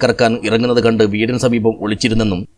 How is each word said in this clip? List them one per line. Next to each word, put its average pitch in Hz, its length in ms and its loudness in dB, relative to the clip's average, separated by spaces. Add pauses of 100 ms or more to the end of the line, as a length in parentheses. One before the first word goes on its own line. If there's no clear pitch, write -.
കറക്കാൻ 120 440 0
ഇറങ്ങുന്നത് 117 380 0
കണ്ട് 113 180 2 (100)
വീടിന് 113 320 -2
സമീപം 113 380 0
ഒളിച്ചിരുന്നെന്നും 107 640 -2 (100)